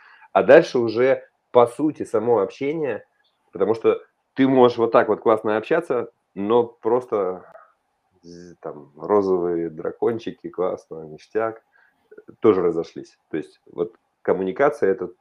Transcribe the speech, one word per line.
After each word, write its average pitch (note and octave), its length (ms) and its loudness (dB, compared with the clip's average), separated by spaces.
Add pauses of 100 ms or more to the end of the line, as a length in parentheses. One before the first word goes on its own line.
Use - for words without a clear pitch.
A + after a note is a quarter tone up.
(320)
А F#2+ 120 2
дальше C#3+ 340 6
уже, B2 460 0 (280)
по A#2+ 140 6
сути, C#3+ 380 -6
само A2+ 360 0
общение, C#3 640 -6 (480)
потому F#2+ 220 -2
что A2 260 0 (340)
ты C3+ 140 2
можешь B2 300 4
вот A#2 140 0
так A#2 160 4
вот G#2 120 -2
классно A2 360 0
общаться, C3 540 -4 (240)
но A2 300 0
просто A2 800 -4 (800)
з-, F2 380 -20
там C#2+ 380 -18
розовые F2 720 0
дракончики, F#2 800 -6
классно, F2+ 540 -8
ништяк, A2 580 -8 (800)
тоже F#2+ 220 4
разошлись. E2 560 -6 (120)
То D#2+ 80 -6
есть - 220 -14 (120)
вот - 220 -6 (280)
коммуникация — F#2+ 720 0
это F#2 180 -6 (100)